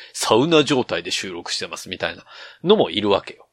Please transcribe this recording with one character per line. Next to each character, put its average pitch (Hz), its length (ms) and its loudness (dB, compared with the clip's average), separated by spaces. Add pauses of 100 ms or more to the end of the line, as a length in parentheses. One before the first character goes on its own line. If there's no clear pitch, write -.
(120)
サ - 220 0
ウ 127 120 4
ナ 156 180 4
状 123 200 0
態 87 180 -4
で 87 80 -10
収 95 220 -6
録 85 200 -10
し - 60 -6
て - 80 -8
ま 82 120 -12
す - 100 -16
み 90 100 -10
た - 120 -4
い 85 60 -10
な 110 80 -20 (380)
の 196 140 4
も 110 140 2
い 98 100 -4
る 101 100 2
わ 95 120 2
け - 120 -16
よ。 - 180 -20